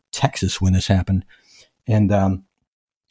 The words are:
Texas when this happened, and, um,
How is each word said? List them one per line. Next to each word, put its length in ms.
Texas 480
when 140
this 140
happened, 360
and, 260
um, 340